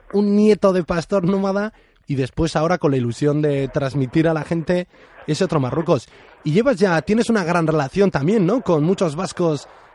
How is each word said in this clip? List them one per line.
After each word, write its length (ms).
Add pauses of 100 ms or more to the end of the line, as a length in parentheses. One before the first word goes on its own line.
(140)
un 240
nieto 340
de 140
pastor 400
nómada 480 (340)
y 80
después 400
ahora 220
con 140
la 60
ilusión 440
de 260
transmitir 640
a 40
la 100
gente 440 (400)
ese 160
otro 160
Marruecos. 480 (360)
Y 100
llevas 240
ya, 260
tienes 260
una 140
gran 240
relación 420
también, 380
¿no? 140
Con 220
muchos 320
vascos 540 (260)